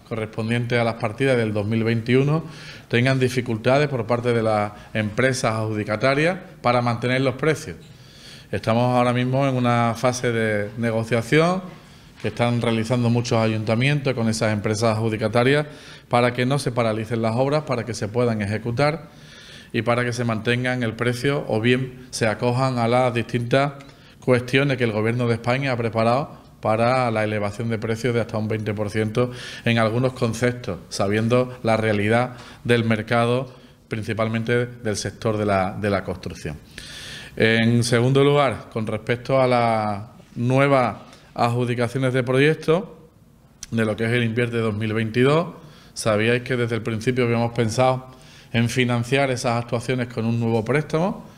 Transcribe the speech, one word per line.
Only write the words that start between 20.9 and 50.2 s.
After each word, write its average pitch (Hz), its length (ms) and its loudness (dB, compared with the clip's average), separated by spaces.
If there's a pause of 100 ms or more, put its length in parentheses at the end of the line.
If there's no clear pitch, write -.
precio 123 560 -2
o 110 100 2
bien 127 520 0
se - 160 0
acojan 123 520 0
a 117 80 2
las 123 260 2
distintas 123 600 0 (480)
cuestiones 127 560 2
que 123 80 0
el 110 80 0
Gobierno 117 340 0
de 117 60 2
España 127 400 -2
ha 113 40 -2
preparado 117 680 -2 (120)
para 117 520 2
la 110 120 0
elevación 107 460 -2
de 113 80 -2
precios 113 380 -2
de 117 40 0
hasta 110 160 -4
un 110 120 -2
veinte 107 260 -2
por 104 160 -4
ciento 110 420 0 (320)
en 117 140 2
algunos 117 360 2
conceptos, 120 680 -2 (100)
sabiendo 113 720 0
la 110 160 2
realidad 110 540 2 (320)
del 120 200 2
mercado, 117 680 0 (340)
principalmente 113 800 -2
del 110 320 -6
sector - 400 -2
de 107 80 0
la, 98 340 0
de 104 120 0
la 95 120 0
construcción. 87 540 -8 (760)
En 113 480 4
segundo 127 400 4
lugar, 143 500 2
con 107 140 -6
respecto 120 520 -2
a 127 80 4
las 110 540 0 (340)
nuevas 127 600 2 (400)
adjudicaciones 120 760 0
de 127 120 0
proyectos 151 600 2 (840)
de 113 160 0
lo 107 100 0
que 113 100 -2
es 113 60 0
el 123 120 2
Invierte 117 340 -2
dos 113 180 0
mil 107 180 -4
veintidós, 123 560 2 (440)
sabíais 113 480 2
que 127 160 -4
desde 120 180 0
el 107 60 -2
principio 120 440 -2
habíamos 117 280 0
pensado 127 540 2 (440)
en 117 160 2
financiar 123 640 2
esas 120 340 0
actuaciones 123 440 -2
con 117 180 -4